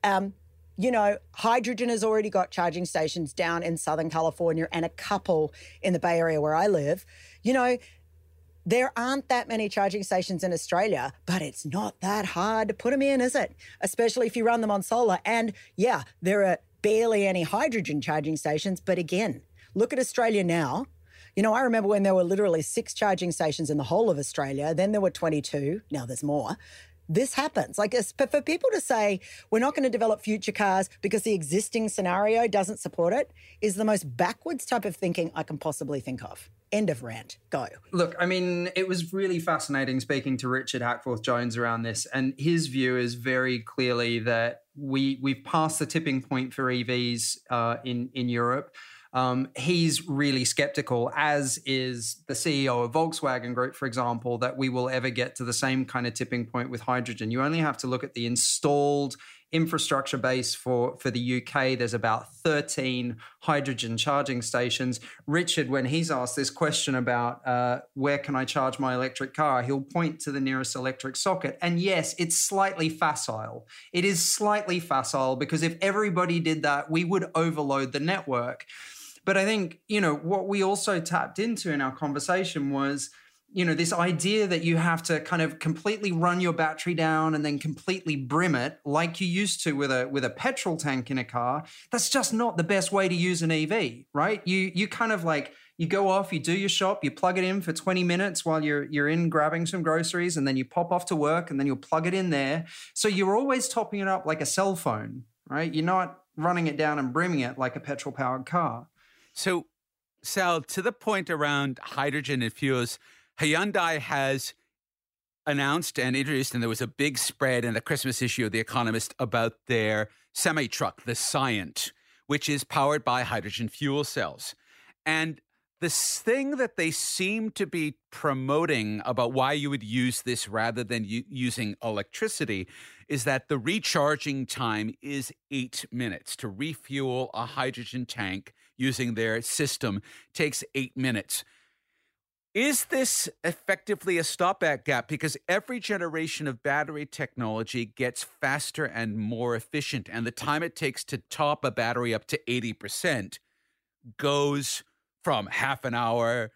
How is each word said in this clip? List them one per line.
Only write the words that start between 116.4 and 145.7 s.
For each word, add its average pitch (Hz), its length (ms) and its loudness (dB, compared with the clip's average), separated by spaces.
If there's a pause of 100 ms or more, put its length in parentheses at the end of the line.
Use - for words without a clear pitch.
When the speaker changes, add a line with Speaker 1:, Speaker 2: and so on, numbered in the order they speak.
Speaker 3:
and 123 80 -2
there 117 80 0
was 113 140 -2
a 117 60 -4
big 143 280 -2
spread 127 480 0
in 117 100 0
the 101 60 0
Christmas 135 400 -2
issue 123 260 0
of 101 60 -2
The - 60 0
Economist 113 640 0
about 117 340 0 (140)
their 107 400 2 (260)
semi-truck, 147 720 -2
the 120 80 -4
Scient, 117 800 -2 (340)
which 147 220 -2
is 143 160 0
powered 147 400 2
by 123 180 2
hydrogen 110 460 -4
fuel 143 340 -2
cells. - 540 -6 (500)
And 160 340 -2 (400)
the 170 60 -2
s-, - 320 0
thing 269 380 0
that 254 200 -2
they 160 140 0
seem 214 600 -2
to 196 140 -2
be 156 280 -4 (160)
promoting 135 920 0
about 123 280 0
why 131 200 2
you 143 180 -2
would 135 140 -4
use 123 380 0
this 120 260 -4
rather 110 340 -2
than 113 220 -4
u-, 113 240 -6
using 123 540 -4
electricity 110 840 -4 (420)
is 135 160 -2
that 135 240 0
the 147 100 0
recharging 147 840 0
time 110 560 -2
is 139 320 -8 (200)
eight 127 400 -6
minutes. 117 440 -6
To 117 120 -8
refuel 135 840 -4
a 117 140 -4
hydrogen 127 600 -6
tank 98 460 -6 (240)
using 127 360 0
their 113 300 0
system 117 580 -2 (320)
takes - 320 -2 (100)
eight 135 220 -4
minutes. 131 480 -2 (1080)
Is 254 320 0
this - 420 0 (160)
effectively 180 720 -2
a 165 80 0
stopgap? 151 800 0
Because 151 300 -4 (100)
every 214 340 -2